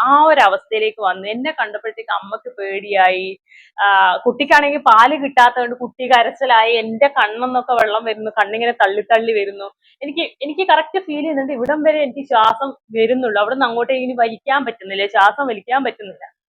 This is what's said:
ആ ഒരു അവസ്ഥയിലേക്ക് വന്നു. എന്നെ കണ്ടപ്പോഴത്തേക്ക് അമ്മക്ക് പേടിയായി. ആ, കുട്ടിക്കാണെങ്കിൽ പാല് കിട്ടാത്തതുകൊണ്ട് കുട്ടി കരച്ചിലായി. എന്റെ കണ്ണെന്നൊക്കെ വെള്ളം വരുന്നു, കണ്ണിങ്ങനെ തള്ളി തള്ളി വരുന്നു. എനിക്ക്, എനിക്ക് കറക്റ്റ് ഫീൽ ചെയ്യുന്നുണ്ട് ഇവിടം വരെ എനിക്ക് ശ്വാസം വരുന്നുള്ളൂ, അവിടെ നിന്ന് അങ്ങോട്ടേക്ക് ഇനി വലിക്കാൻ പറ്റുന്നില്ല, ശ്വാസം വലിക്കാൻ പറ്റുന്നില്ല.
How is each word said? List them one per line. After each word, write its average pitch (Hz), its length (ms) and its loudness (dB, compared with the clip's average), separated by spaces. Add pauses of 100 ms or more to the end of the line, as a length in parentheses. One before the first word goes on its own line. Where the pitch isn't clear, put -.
ആ 285 220 4
ഒരു 311 160 4
അവസ്ഥയിലേക്ക് 214 600 0
വന്നു. 190 260 -4
എന്നെ 254 240 -6
കണ്ടപ്പോഴത്തേക്ക് 220 600 -8
അമ്മക്ക് 202 460 -10
പേടിയായി. 196 800 -2 (440)
ആ, 190 320 4
കുട്ടിക്കാണെങ്കിൽ 294 600 0
പാല് 262 460 4
കിട്ടാത്തതുകൊണ്ട് 247 520 2
കുട്ടി 247 320 -8
കരച്ചിലായി. 240 680 2
എന്റെ 226 320 0
കണ്ണെന്നൊക്കെ 247 640 -2
വെള്ളം 220 320 0
വരുന്നു, 214 260 -6
കണ്ണിങ്ങനെ 226 400 -2
തള്ളി 208 300 0
തള്ളി 226 300 0
വരുന്നു. 202 400 -4 (300)
എനിക്ക്, 285 200 -6 (200)
എനിക്ക് 302 260 -4
കറക്റ്റ് 330 360 2
ഫീൽ 302 160 -8
ചെയ്യുന്നുണ്ട് 277 340 -4
ഇവിടം 277 300 -2
വരെ 302 200 2
എനിക്ക് 269 180 -6
ശ്വാസം 240 520 0 (220)
വരുന്നുള്ളൂ, 226 460 0
അവിടെ 226 140 -2
നിന്ന് 269 100 -2
അങ്ങോട്ടേക്ക് 240 380 -2
ഇനി 254 160 -6
വലിക്കാൻ 247 460 -2
പറ്റുന്നില്ല, 196 420 -6
ശ്വാസം 214 400 2
വലിക്കാൻ 240 360 -4
പറ്റുന്നില്ല. - 580 -12 (120)